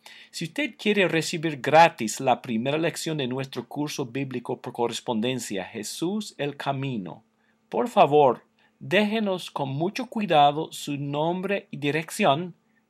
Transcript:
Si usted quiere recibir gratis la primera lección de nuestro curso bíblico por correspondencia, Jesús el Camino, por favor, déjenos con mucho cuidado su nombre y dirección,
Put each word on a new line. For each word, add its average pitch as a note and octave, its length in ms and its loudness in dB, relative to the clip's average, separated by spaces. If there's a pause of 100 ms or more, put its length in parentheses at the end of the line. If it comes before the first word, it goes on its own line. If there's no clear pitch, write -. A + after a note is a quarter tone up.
(300)
Si - 140 -8
usted B3 320 -6
quiere G3+ 320 2
recibir D#3 520 -2
gratis C#3+ 600 6
la C3+ 220 2
primera B2+ 340 -2
lección D#3+ 420 -4
de C3+ 80 -2
nuestro C3 400 -6
curso D3 380 -6
bíblico B2+ 560 -6
por B2 120 -12
correspondencia, A#2 920 -4
Jesús E3 760 -8
el C#3 180 -6
Camino, C3+ 680 -6 (460)
por A#3+ 200 -2
favor, D3 540 6 (360)
déjenos G3+ 720 0
con C#3 200 -4
mucho F3 360 -4
cuidado D#3+ 640 4
su - 280 -8
nombre E3+ 720 -4
y D3 80 -12
dirección, D#3+ 760 0 (360)